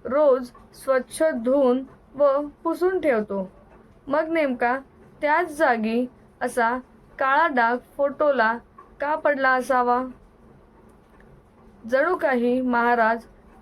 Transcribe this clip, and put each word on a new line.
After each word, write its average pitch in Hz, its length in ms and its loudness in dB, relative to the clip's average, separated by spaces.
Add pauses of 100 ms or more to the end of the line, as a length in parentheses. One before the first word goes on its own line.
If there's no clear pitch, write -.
रोज 262 440 2 (240)
स्वच्छ 262 500 -2
धुवून 262 600 0 (320)
व 285 320 2 (160)
पुसून 349 360 0
ठेवतो. 208 520 -2 (560)
मग 311 220 0
नेमका 262 500 -2 (420)
त्याच 302 360 -2
जागी 240 480 0 (360)
असा 240 360 -2 (420)
काळा 285 280 2
डाग 247 300 0 (200)
फोटोला 269 600 0 (420)
का 285 160 -2
पडला 285 340 0
असावा? 254 540 2 (1900)
जणू 302 260 2
काही 254 460 0
महाराज 233 640 0 (380)